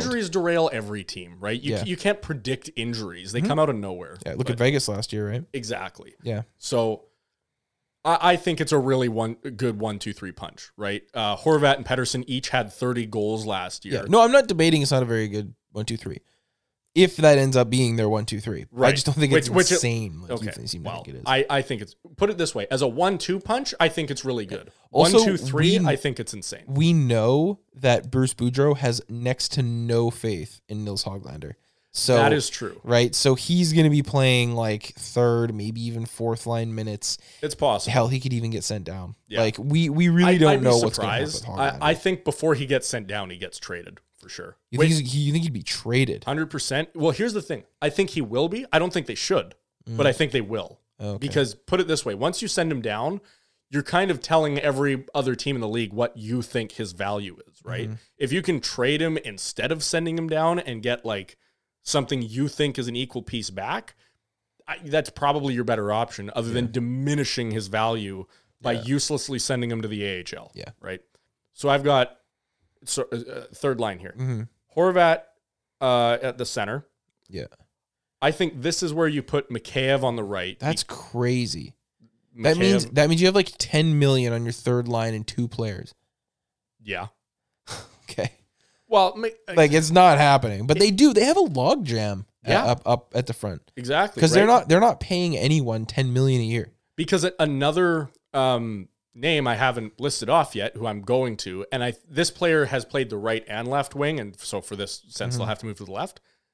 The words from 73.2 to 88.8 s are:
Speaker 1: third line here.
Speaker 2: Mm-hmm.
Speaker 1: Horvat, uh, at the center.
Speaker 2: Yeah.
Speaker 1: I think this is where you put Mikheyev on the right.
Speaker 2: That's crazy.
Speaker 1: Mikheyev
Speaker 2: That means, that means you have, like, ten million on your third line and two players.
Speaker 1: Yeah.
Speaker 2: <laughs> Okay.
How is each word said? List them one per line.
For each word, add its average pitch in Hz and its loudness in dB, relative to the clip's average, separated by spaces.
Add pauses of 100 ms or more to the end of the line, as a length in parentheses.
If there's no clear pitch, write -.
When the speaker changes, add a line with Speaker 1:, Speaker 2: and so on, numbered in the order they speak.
Speaker 1:
third 131 -2
line 104 -4
here. 92 -16
Speaker 2:
Mm-hmm. 123 -4 (380)
Speaker 1:
Horvat, 175 4 (560)
uh, 120 4
at 127 -4
the 123 -6
center. 113 -4 (440)
Speaker 2:
Yeah. 87 -10 (760)
Speaker 1:
I 139 4
think 160 -4
this 165 -2
is 156 -2
where 165 2
you 147 -2
put - -4
Mikheyev 131 0
on 120 0
the 113 -4
right. 95 -6
Speaker 2:
That's 156 -2
crazy. 120 -4 (640)
Speaker 1:
Mikheyev 113 -10
Speaker 2:
That 156 4
means, 190 4
that 147 4
means 165 4
you 185 6
have, 190 4
like, 190 4
ten 156 2
million 131 4
on 117 -2
your 117 -4
third 123 0
line 113 -2
and 107 -6
two 120 -4
players. 110 -8 (880)
Speaker 1:
Yeah. 98 -6 (600)
Speaker 2:
<laughs> - -12 (340)
Okay. - -6 (600)